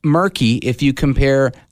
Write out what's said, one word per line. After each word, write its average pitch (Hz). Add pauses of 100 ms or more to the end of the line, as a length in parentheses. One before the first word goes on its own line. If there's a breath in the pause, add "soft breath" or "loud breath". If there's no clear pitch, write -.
murky 151
if 123
you 139
compare 135 (200 loud breath)